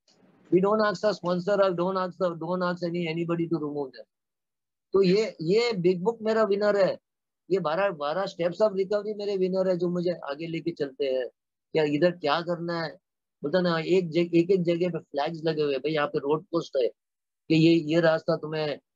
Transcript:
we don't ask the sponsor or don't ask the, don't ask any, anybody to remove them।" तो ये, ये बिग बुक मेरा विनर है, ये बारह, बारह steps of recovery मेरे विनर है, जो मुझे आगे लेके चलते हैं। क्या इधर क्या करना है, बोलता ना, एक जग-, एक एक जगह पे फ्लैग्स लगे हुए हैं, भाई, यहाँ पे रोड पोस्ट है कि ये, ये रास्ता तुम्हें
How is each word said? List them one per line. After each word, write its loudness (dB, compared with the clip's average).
we 6
don't 2
ask -2
the 2
sponsor -2
or 4
don't -2
ask -6
the, 0
don't -4
ask -4
any, -4
anybody -2
to 0
remove -4
them।" -18
तो 4
ये, 2
ये 2
बिग 2
बुक -2
मेरा 2
विनर 2
है, 2
ये 2
बारह, 0
बारह -4
steps -4
of 4
recovery -2
मेरे -4
विनर 0
है, 0
जो 0
मुझे 0
आगे -8
लेके -4
चलते -6
हैं। -2
क्या 2
इधर 2
क्या -2
करना -4
है, -8
बोलता 0
ना, 0
एक 0
जग-, 0
एक 4
एक 4
जगह 0
पे -4
फ्लैग्स -4
लगे 0
हुए 0
हैं, -4
भाई, -2
यहाँ 0
पे -4
रोड -2
पोस्ट -4
है 2
कि 4
ये, 6
ये 2
रास्ता 2
तुम्हें -6